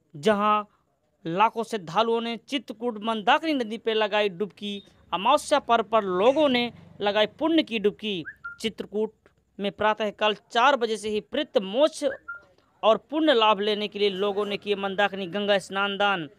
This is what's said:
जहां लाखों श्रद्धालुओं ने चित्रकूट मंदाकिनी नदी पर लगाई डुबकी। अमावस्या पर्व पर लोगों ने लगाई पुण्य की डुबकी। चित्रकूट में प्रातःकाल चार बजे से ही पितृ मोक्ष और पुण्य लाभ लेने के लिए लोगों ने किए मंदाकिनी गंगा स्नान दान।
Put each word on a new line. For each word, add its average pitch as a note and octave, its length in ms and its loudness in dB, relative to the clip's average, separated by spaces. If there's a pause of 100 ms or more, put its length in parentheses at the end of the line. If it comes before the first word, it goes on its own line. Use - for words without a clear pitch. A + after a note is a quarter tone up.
(160)
जहां G#3 480 0 (640)
लाखों G#3+ 380 0
श्रद्धालुओं A3 580 -2
ने A#3 160 -6
चित्रकूट A#3+ 680 -8
मंदाकिनी A#3+ 500 2
नदी A#3 240 -4
पर A3 160 -4
लगाई G#3 360 2
डुबकी। G3+ 540 -8 (300)
अमावस्या C4+ 460 2
पर्व A#3 240 2
पर A3 200 2
लोगों A#3+ 460 4
ने A#3+ 240 0 (280)
लगाई G#3 240 2
पुण्य D#4 380 0
की A3 160 -4
डुबकी। G3 440 -2 (380)
चित्रकूट G#3+ 520 -6 (460)
में G3 120 -4
प्रातःकाल G#3+ 640 0 (160)
चार C4 240 4
बजे A3 220 -2
से G#3 120 -8
ही G#3+ 100 -2
पितृ C4 400 -4
मोक्ष B3+ 460 0 (800)
और G#3+ 140 6
पुण्य D#4 360 0
लाभ G#3+ 260 4
लेने G#3 280 -2
के G3+ 120 -10
लिए G3+ 100 2
लोगों G3+ 360 -2
ने G3+ 120 -6
किए G3+ 180 -4
मंदाकिनी G3 520 -2
गंगा G3+ 320 0
स्नान G3 380 -4
दान। F#3+ 420 0